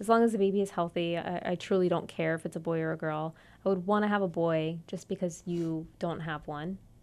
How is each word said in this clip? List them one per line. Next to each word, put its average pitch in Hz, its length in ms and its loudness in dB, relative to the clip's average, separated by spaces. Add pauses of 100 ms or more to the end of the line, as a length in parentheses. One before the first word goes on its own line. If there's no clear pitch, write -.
as 202 80 -8
long 226 140 8
as 233 100 6
the 220 60 0
baby 196 240 4
is 196 80 -2
healthy, 170 480 0
I, 180 320 -4
I 180 40 0
truly 180 360 2
don't 170 180 0
care 160 260 0
if 160 120 -6
it's 165 100 -6
a 165 40 -4
boy 165 200 -2
or 160 120 0
a 160 40 -4
girl. 156 380 -4 (300)
I - 40 4
would 185 180 0
wanna 208 220 4
have 208 140 2
a 190 60 0
boy 165 580 0
just - 200 -10
because 175 380 -4
you 165 420 -2 (120)
don't 170 220 -4
have 156 280 -6
one, 151 300 -6 (240)